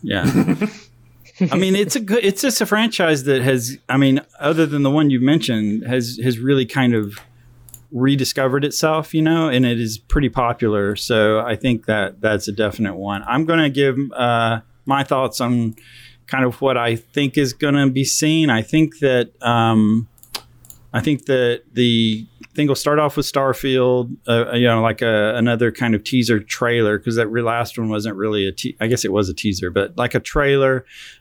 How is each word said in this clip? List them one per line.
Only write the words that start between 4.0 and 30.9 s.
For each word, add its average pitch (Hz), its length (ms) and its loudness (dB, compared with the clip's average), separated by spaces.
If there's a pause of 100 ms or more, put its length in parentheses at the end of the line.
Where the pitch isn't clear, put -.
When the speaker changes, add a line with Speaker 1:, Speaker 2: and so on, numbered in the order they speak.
Speaker 1:
other 160 260 2
than 143 180 -2
the 139 80 2
one 151 180 4
you 131 100 2
mentioned, 113 680 0
has, 120 380 -4
has 123 160 0
really 135 260 0
kind 123 280 0
of 107 260 -4 (720)
rediscovered 135 720 0
itself, 156 500 -2
you 160 80 2
know, 160 280 2
and 127 160 2
it 120 140 0
is 110 180 -6
pretty 147 320 0
popular. 107 680 0
So 110 440 2
I 113 160 -4
think 120 320 -2
that 104 340 -2
that's 107 260 -2
a 110 40 -6
definite 101 440 -2
one. 98 320 -6
I'm 135 180 0
gonna 160 240 2
give, 135 280 0 (180)
uh, 117 460 0 (240)
my 139 180 0
thoughts 131 380 -2
on 120 340 -2 (520)
kind 131 180 0
of 120 160 -4
what 131 160 2
I 117 180 0
think 139 420 -4
is 135 160 0
gonna 143 360 2
be 131 160 0
seen. 156 440 0
I 110 120 2
think 156 380 0
that, 127 320 2 (120)
um, 113 640 2 (880)
I 113 60 0
think 143 240 -2
that 123 380 0 (100)
the 113 520 2 (300)
thing 151 120 0
will 139 80 2
start 147 240 0
off 147 180 0
with 143 80 -2
Starfield, 127 880 0 (120)
uh, 117 260 0
you 120 140 2
know, 113 140 2
like 113 200 0
a, 110 340 2
another 117 360 0
kind 117 240 -2
of 98 80 -4
teaser 117 360 2
trailer, 113 600 0
'cause 113 160 -4
that 113 120 0
re-, 113 140 -4
last 117 380 -4
one 110 100 -4
wasn't 107 260 -4
really 104 320 -2
a 95 40 -4
te-, - 280 -10
I 107 80 -2
guess 120 160 0
it 98 80 -2
was 98 160 2
a 87 60 -6
teaser, 95 380 -4
but 98 260 -2
like 120 160 -2
a 170 60 0
trailer. 135 680 0 (360)